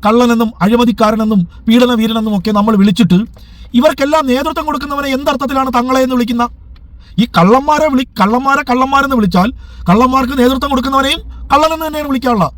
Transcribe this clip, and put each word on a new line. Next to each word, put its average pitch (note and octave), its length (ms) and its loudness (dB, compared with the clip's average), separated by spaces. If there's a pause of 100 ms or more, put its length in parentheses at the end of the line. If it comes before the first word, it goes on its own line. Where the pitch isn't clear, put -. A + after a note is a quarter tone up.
കള്ളനെന്നും A#3 440 2 (120)
അഴിമതിക്കാരനെന്നും A3 840 2 (200)
പീഡന B3 240 4 (100)
വീരനെന്നും A3 360 -2
ഒക്കെ F#3+ 140 -4
നമ്മൾ G#3 300 2
വിളിച്ചിട്ട് F#3 380 4 (600)
ഇവർക്കെല്ലാം D4 520 0
നേതൃത്വം C#4+ 360 -2
കൊടുക്കുന്നവനെ C#4+ 480 -6
എന്തർത്ഥത്തിലാണ് C4+ 640 -2
തങ്ങളെ C4 260 0
എന്ന് B3+ 120 -2
വിളിക്കുന്ന? A#3+ 280 -2 (800)
ഈ A#3 40 2 (120)
കള്ളന്മാരെ C#4+ 560 2
വിളി-, B3+ 260 -2
കള്ളന്മാരെ B3+ 500 0
കള്ളന്മാരെന്ന് C4 500 0
വിളിച്ചാൽ F#3+ 300 0 (400)
കള്ളന്മാർക്ക് B3+ 520 2
നേതൃത്വം C4 320 0
കൊടുക്കുന്നവനെയും C4+ 480 -2 (300)
കള്ളനെന്ന് D#4+ 360 0
തന്നെയാണ് D4+ 240 -6
വിളിക്കാനുള്ള. A#3+ 340 0 (120)